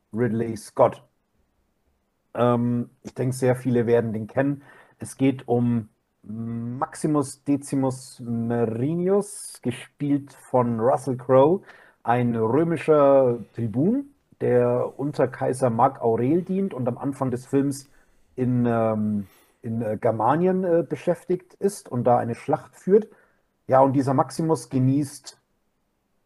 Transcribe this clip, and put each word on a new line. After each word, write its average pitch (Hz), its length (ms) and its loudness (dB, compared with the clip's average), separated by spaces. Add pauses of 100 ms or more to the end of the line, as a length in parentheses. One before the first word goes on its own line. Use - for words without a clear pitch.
(120)
Ridley 113 460 -2
Scott. - 460 0 (1300)
Ähm, 120 560 0 (140)
ich - 100 -16
denk, 127 200 -2
sehr 127 220 2
viele 120 300 0
werden 117 260 2
den 110 140 -6
kennen. 139 380 -2 (340)
Es - 200 -14
geht 135 300 0
um 120 420 0 (340)
Maximus 120 1200 -6
Decimus 135 760 -4
Merinus, 120 1400 -4
gespielt 143 720 -4
von 120 460 0
Russell 131 380 0
Crowe, 143 440 4 (420)
ein 120 320 0
römischer 139 1040 4 (140)
Tribun, 160 600 -2 (260)
der 123 580 0
unter 139 300 0
Kaiser 131 420 -2
Mark 127 320 0
Aurel 120 400 2
dient 190 320 -4
und 123 140 -4
am 120 100 -4
Anfang 135 320 -4
des 120 160 -6
Films 139 440 -2 (460)
in, 123 320 0
ähm, 107 600 0 (340)
in, 113 220 -6
äh, 107 160 -4
Germanien, 151 640 0
äh, 170 240 2
beschäftigt - 680 -4
ist - 340 -6
und 123 160 -2
da 120 120 4
eine 117 160 -2
Schlacht - 420 -6
führt. 214 320 2 (600)
Ja, 131 140 6
und 135 120 4
dieser 135 220 0
Maximus 160 540 -2
genießt 135 720 -2 (880)